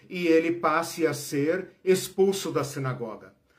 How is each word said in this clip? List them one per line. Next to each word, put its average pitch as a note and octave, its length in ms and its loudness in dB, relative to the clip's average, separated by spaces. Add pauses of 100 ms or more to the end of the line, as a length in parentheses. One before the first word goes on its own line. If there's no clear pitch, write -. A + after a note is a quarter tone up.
e F3+ 180 -2
ele E3 260 4
passe E3 520 0
a D3 80 2
ser D3+ 560 -2 (140)
expulso F#3+ 680 0
da C#3 120 0
sinagoga, A#2 680 -8 (260)